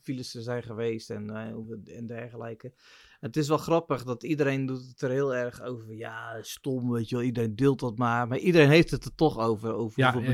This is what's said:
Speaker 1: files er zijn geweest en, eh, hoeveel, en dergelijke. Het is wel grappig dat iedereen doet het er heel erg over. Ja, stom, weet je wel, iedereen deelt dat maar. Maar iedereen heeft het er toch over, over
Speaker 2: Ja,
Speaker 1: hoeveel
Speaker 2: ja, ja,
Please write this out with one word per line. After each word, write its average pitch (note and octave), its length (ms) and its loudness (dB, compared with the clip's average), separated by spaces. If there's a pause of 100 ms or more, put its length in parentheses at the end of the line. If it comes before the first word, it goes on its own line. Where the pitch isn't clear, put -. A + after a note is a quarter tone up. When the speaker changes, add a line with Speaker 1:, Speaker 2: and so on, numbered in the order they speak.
Speaker 1:
files B2 340 -8
er A#2+ 60 -10
zijn A#2+ 220 -6
geweest A#2 460 -6
en, G#2 200 -8
eh, A2 240 -10
hoeveel, A2+ 320 -12
en A#2 220 -14
dergelijke. A#2 680 -12 (460)
Het A#2 180 -6
is D3+ 100 0
wel D3+ 100 4
grappig D3+ 460 0
dat A#2+ 200 -6
iedereen C#3 420 0
doet B2+ 220 -6
het B2+ 140 -14
er C3+ 80 -2
heel C3+ 260 0
erg B2 260 -4
over. A2+ 320 -10
Ja, A2+ 480 -12
stom, B2+ 500 -4
weet A#2 180 -2
je B2+ 60 -2
wel, A#2+ 100 0
iedereen A#2 300 0
deelt C3+ 240 4
dat A#2 180 -4
maar. A#2+ 300 0
Maar B2+ 100 -2
iedereen E3 320 8
heeft D#3+ 220 8
het C3 140 -4
er - 100 -12
toch D#3 240 4
over, A2 340 0
over G#2+ 260 -4
Speaker 2:
Ja, B2+ 140 6
Speaker 1:
hoeveel B2 80 0
Speaker 2:
ja, A2+ 60 -2
ja, B2+ 60 2